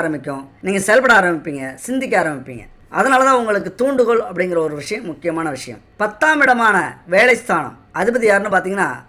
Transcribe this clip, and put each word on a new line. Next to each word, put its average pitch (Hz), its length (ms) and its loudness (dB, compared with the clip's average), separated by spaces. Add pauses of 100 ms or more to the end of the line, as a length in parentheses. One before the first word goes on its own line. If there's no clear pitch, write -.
ஆரம்பிக்கும். 143 420 -4 (240)
நீங்க 196 220 -2
செயல்பட 247 320 4
ஆரம்பிப்பீங்க, 151 460 -2 (200)
சிந்திக்க 262 360 -4
ஆரம்பிப்பீங்க. 131 420 -8 (360)
அதனால 254 280 4
தான் 254 140 4
உங்களுக்கு 196 300 -2 (100)
தூண்டுகோல் 240 480 2
அப்படிங்கிற 180 380 -2
ஒரு 151 140 -8
விஷயம் 226 300 -8
முக்கியமான 160 460 -6
விஷயம். 110 260 -16 (200)
பத்தாம் 302 420 0
இடமான 233 320 4 (380)
வேலை 233 280 4
ஸ்தானம் 151 340 -4 (240)
அதிபதி 233 280 0
யாருன்னு 202 260 2
பாத்தீங்கன்னா 185 340 -2 (200)